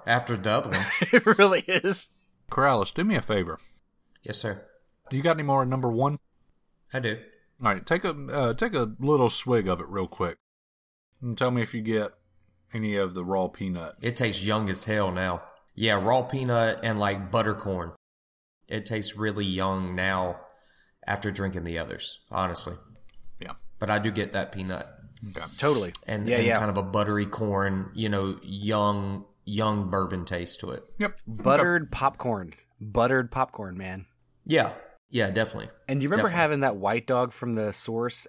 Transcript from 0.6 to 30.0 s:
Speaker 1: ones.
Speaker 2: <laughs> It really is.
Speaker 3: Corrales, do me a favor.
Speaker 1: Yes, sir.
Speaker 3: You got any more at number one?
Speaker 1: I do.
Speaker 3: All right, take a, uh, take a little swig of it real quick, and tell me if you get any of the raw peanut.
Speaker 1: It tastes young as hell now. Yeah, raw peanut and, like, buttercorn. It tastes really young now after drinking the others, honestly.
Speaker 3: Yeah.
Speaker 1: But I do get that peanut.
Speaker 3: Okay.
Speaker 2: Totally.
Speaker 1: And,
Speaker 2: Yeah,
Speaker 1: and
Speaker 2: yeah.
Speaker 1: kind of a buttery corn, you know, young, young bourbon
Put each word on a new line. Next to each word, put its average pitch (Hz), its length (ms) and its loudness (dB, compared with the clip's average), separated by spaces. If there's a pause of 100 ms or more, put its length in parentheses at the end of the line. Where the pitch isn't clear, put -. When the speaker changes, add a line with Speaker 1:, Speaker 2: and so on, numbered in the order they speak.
Speaker 1:
ones. 95 220 0 (100)
Speaker 2:
<laughs> - 100 0
It 247 140 6 (120)
really 190 240 8
is. 185 480 0 (420)
Speaker 3:
Corrales, 131 420 2
do 160 100 -2
me 208 120 2
a 117 60 0
favor. 87 380 -2 (640)
Speaker 1:
Yes, - 160 -4
sir. 101 280 -4 (460)
Speaker 3:
You 131 100 -2
got 165 160 4
any 156 60 -2
more 139 200 4
at 127 40 -2
number 127 220 0
one? 135 280 2 (760)
Speaker 1:
I 131 60 -4
do. 113 180 -2 (460)
Speaker 3:
All 113 100 4
right, 95 120 -6
take 180 180 0
a, 190 60 0 (220)
uh, 127 220 0
take 220 200 0
a 117 260 0
little 135 300 6
swig 113 380 2
of 92 120 2
it 78 80 -8
real 95 200 -4
quick, 87 300 -2 (840)
and 120 160 -6
tell 127 140 2
me 123 100 2
if 113 120 -4
you 117 80 -6
get 107 300 0 (640)
any 107 220 -2
of 95 180 0
the 92 100 -4
raw 92 240 2
peanut. 87 540 -6
Speaker 1:
It 120 140 -2
tastes 98 280 0
young 107 260 2
as 95 160 2
hell 104 260 2
now. 90 320 -2 (320)
Yeah, 104 280 2
raw 123 200 4
peanut 120 600 0
and, 110 160 0
like, 98 320 -2
buttercorn. 98 640 0 (720)
It 107 180 -4
tastes 107 300 -2
really 104 300 -2
young 92 500 -2
now 92 440 0 (680)
after 104 260 -2
drinking 95 320 -4
the 82 160 -6
others, - 420 -8 (100)
honestly. 90 440 -2 (640)
Speaker 3:
Yeah. - 140 -10 (260)
Speaker 1:
But 104 100 -2
I 107 100 4
do 107 120 0
get 101 220 -4
that 98 180 -4
peanut. 92 360 -6 (420)
Speaker 3:
Okay. 85 160 -10 (120)
Speaker 2:
Totally. 120 360 2 (120)
Speaker 1:
And, 107 220 -4
Speaker 2:
Yeah, 120 100 2
Speaker 1:
and 117 80 4
Speaker 2:
yeah. 117 140 4
Speaker 1:
kind 107 120 0
of 95 60 -2
a 98 60 0
buttery 104 420 2
corn, 98 680 -2
you 107 160 -2
know, 98 340 0
young, 101 840 0 (200)
young 104 440 0
bourbon 92 360 -2